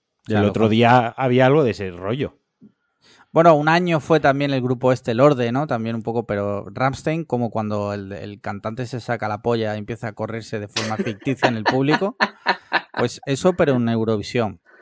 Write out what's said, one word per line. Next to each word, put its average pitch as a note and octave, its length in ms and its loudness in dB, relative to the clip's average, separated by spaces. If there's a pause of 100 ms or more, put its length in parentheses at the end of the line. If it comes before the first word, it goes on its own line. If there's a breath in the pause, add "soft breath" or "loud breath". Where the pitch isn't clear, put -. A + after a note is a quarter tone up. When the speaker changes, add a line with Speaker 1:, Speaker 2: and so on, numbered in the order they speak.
(200)
Speaker 1:
O - 100 -16
sea, G#2+ 100 2
Speaker 2:
El G2+ 40 4
Speaker 1:
lo G2+ 80 2
Speaker 2:
otro G2+ 140 2
Speaker 1:
con- G#2 60 2
Speaker 2:
día A#2 360 6
había B2+ 400 2
algo D3 160 4
de A#2 80 2
ese G2 180 -8
rollo. F#2+ 480 -6 (920 soft breath)
Speaker 1:
Bueno, E3 240 8
un D3 140 2
año E3+ 320 2
fue D#3+ 180 2
también C#3+ 340 2
el C3 80 0
grupo B2+ 300 0
este, B2+ 200 -2
El A2+ 80 0
Orde, B2+ 320 4
¿no? C#3 140 -2
También A#2 300 -4
un A2+ 80 -8
poco, A2+ 240 -4
pero G2+ 420 -4
Rammstein, C#3 560 -2
como A#2+ 240 -2
cuando G#2 440 -4
el, G2 180 -8
el G#2 280 -12
cantante A2 460 -8
se A#2+ 140 -8
saca A2 280 -6
la G#2+ 140 -6
polla A2+ 320 -2
y G#2+ 60 -6
empieza A2 300 -10
a G2+ 40 -10
correrse A2 460 -8
de G#2 80 -10
forma A2 300 -6
ficticia B2 520 -4
en A#2+ 80 -2
el G#2+ 60 -6
público, C#3+ 560 0
Speaker 3:
<laughs> - 800 -6
Speaker 1:
pues A#2+ 260 -4
eso, D3 300 0
pero D3 220 2
en A#2 120 0
Eurovisión. A2 720 -2 (200 soft breath)